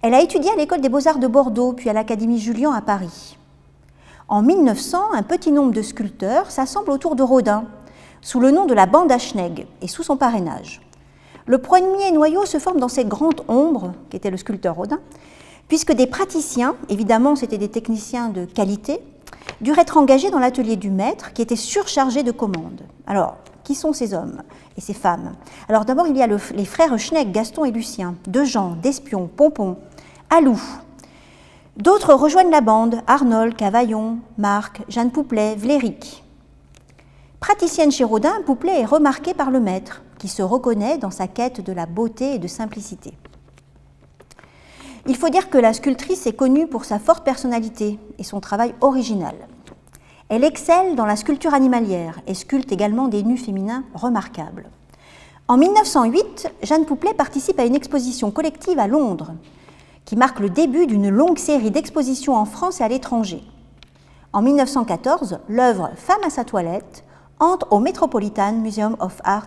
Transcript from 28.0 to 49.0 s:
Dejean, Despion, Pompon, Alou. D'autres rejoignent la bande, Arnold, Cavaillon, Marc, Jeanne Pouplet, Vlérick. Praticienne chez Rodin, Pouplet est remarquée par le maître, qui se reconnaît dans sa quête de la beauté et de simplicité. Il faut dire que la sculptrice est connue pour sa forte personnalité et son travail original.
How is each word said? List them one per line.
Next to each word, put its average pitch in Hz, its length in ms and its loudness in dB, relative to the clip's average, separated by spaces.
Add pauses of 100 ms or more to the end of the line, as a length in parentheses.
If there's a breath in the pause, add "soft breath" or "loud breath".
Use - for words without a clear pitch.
Dejean, 202 520 0
Despion, 196 480 -4
Pompon, 220 500 2 (520 loud breath)
Alou. 277 300 6 (1160 loud breath)
D'autres 339 380 6
rejoignent 311 380 6
la 302 100 6
bande, 226 460 2
Arnold, 233 480 4
Cavaillon, 220 640 0 (180)
Marc, 208 500 -2
Jeanne 233 220 0
Pouplet, 220 460 -2
Vlérick. 240 680 -2 (1160 soft breath)
Praticienne 339 520 2
chez 269 120 0
Rodin, 233 420 0
Pouplet 320 360 0
est 220 40 0
remarquée 294 480 2
par 277 160 -4
le 262 100 2
maître, 190 440 -4 (160)
qui 202 80 -12
se - 160 -4
reconnaît 233 560 0
dans 196 120 -6
sa 185 160 -6
quête 240 340 -6
de 185 120 -10
la 170 140 -6
beauté 226 480 -4
et 220 40 -6
de 175 80 -8
simplicité. 214 720 -12 (1900 loud breath)
Il 262 80 0
faut 320 140 0
dire 370 200 2
que 294 80 4
la 226 160 6
sculptrice 269 540 -4
est 220 60 -2
connue 269 340 2
pour 262 180 -8
sa 208 140 -4
forte 330 240 2
personnalité 226 760 -4 (200)
et 202 40 -12
son - 160 -8
travail 233 420 -4
original. 247 540 0 (920 soft breath)